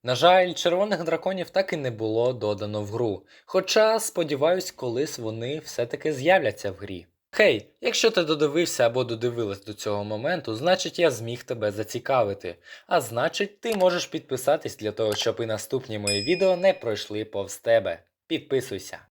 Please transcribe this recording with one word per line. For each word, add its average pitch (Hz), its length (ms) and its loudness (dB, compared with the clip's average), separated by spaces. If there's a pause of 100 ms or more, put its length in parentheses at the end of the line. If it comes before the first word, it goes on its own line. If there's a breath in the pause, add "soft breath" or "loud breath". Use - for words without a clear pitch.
На 123 120 0
жаль, 180 380 6
червоних 180 500 0
драконів 170 460 -2
так 190 240 0
і 165 40 -4
не 131 140 -4
було 113 420 0
додано 104 480 -4
в 101 60 -6
гру. 107 380 -4 (200 soft breath)
Хоча, 220 540 4
сподіваюсь, 165 720 0
колись 127 480 -4
вони 117 400 -6
все-таки 143 540 -4
з'являться 135 580 2
в 92 40 -10
грі. 95 320 -12 (300)
Хей, 147 320 4 (120)
якщо 233 300 2
ти 180 120 2
додивився 151 640 2
або 120 180 2
додивилась 117 600 -4
до 107 80 -12
цього 101 300 -4
моменту, 113 520 -4
значить, 175 440 0
я 165 120 6
зміг 117 320 -6
тебе 107 280 -2
зацікавити. 107 840 -2 (320 loud breath)
А 170 140 2
значить, 127 600 -4
ти 226 140 -2
можеш 180 300 2
підписатись 143 720 -2
для 107 140 -4
того, 107 240 0
щоб 113 240 -2
і 117 60 -2
наступні 110 540 -4
мої 104 240 -2
відео 180 320 2
не 185 180 4
пройшли 107 520 -4
повз 98 320 -8
тебе. 98 460 2 (240)
Підписуйся. 123 720 -4 (180)